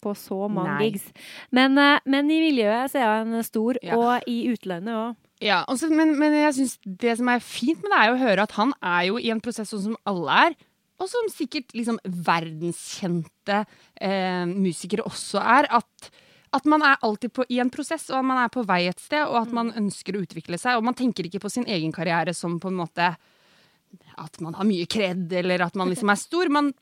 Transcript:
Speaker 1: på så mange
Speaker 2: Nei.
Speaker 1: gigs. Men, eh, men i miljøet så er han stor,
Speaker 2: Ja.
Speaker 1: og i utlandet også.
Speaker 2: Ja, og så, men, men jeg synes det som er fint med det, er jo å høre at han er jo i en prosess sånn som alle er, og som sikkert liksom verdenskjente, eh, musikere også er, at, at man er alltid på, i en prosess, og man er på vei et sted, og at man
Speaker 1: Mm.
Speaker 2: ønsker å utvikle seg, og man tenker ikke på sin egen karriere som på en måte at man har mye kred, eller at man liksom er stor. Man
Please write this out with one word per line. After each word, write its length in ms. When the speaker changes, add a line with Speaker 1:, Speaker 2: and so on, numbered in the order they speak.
Speaker 1:
på 160
så 320
mange 300
Speaker 2:
Nei. 120
Speaker 1:
gigs. 180
Men, 280
eh, 280
men 240
i 100
miljøet 520
så 80
er 100
han 180
stor, 400
Speaker 2:
Ja. 140
Speaker 1:
og 300
i 220
utlandet 460
også. 220
Speaker 2:
Ja, 260
og 80
så, 140
men, 280
men 140
jeg 220
synes 300
det 340
som 100
er 120
fint 420
med 80
det, 80
er 100
jo 60
å 80
høre 200
at 100
han 280
er 260
jo 120
i 120
en 100
prosess 300
sånn 120
som 140
alle 400
er, 80
og 80
som 200
sikkert 460
liksom 300
verdenskjente, 1600
eh, 460
musikere 580
også 380
er, 280
at, 400
at 120
man 180
er 200
alltid 320
på, 160
i 100
en 100
prosess, 400
og 140
man 140
er 100
på 160
vei 240
et 120
sted, 260
og 160
at 100
man 200
Speaker 1:
Mm. 180
Speaker 2:
ønsker 260
å 80
utvikle 340
seg, 200
og 60
man 100
tenker 320
ikke 160
på 80
sin 160
egen 260
karriere 420
som 260
på 80
en 120
måte 360
at 220
man 140
har 120
mye 220
kred, 440
eller 300
at 140
man 120
liksom 220
er 80
stor. 320
Man 320